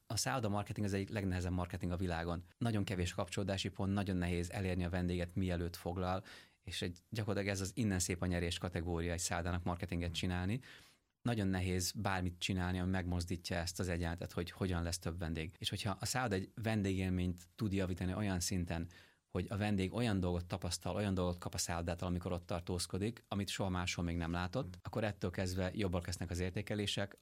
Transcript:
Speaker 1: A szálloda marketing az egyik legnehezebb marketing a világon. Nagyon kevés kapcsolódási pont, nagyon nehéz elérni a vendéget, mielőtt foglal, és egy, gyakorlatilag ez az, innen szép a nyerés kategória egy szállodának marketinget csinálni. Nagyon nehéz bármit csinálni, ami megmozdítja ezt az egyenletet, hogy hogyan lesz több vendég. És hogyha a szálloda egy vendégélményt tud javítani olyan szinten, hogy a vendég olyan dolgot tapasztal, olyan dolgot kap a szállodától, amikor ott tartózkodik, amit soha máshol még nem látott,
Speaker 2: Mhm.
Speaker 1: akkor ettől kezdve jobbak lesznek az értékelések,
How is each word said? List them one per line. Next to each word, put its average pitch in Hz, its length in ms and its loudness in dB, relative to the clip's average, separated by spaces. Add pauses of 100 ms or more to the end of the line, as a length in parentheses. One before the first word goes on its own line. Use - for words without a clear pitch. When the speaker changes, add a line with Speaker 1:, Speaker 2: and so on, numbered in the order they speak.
Speaker 1:
A 110 100 -2
szálloda 127 320 2
marketing 104 360 0
az 98 80 2
egyik 98 160 2
legnehezebb 92 420 2
marketing 90 400 0
a 87 60 0
világon. 87 460 0 (140)
Nagyon 110 260 2
kevés 90 300 0
kapcsolódási 98 560 0
pont, 98 240 0
nagyon 95 240 2
nehéz 87 340 2
elérni 92 340 2
a 85 40 0
vendéget, 90 460 0
mielőtt 87 400 0
foglal, 90 480 -2 (400)
és - 180 -6
egy, 90 160 -2 (120)
gyakorlatilag 101 460 0
ez 95 60 -2
az, 92 120 -2
innen 101 260 2
szép 87 220 0
a 92 40 0
nyerés 87 320 2
kategória 85 540 0
egy 85 80 0
szállodának 87 440 0
marketinget 87 500 -2
csinálni. 92 460 0 (640)
Nagyon 110 260 2
nehéz 92 440 2
bármit 92 480 0
csinálni, 92 400 0
ami 90 120 2
megmozdítja 90 640 0
ezt 85 220 -4
az 90 100 0
egyenletet, 85 420 -2
hogy 87 200 -2
hogyan 90 320 0
lesz 85 160 -2
több 87 200 -4
vendég. 80 380 -4
És - 120 -4
hogyha 101 300 -2
a 113 60 -4
szálloda 120 300 0
egy 95 160 -2 (120)
vendégélményt 92 920 2
tud 101 180 0
javítani 92 400 2
olyan 98 260 0
szinten, 85 480 0 (440)
hogy 90 180 0
a 104 80 -2
vendég 101 360 2
olyan 107 260 2
dolgot 87 260 2
tapasztal, 87 500 -2
olyan 101 180 2
dolgot 90 240 2
kap - 160 -6
a 92 40 -6
szállodától, 87 500 0
amikor 90 240 0
ott 87 140 -4
tartózkodik, 95 800 -2
amit 98 220 0
soha 98 200 0
máshol 90 360 0
még 85 120 0
nem 82 140 0
látott, 90 360 0
Speaker 2:
Mhm. 90 140 -12
Speaker 1:
akkor - 220 -2
ettől 101 260 0
kezdve 92 440 0
jobbak 92 320 0
lesznek 90 240 -4
az 87 100 -2
értékelések, 101 840 -2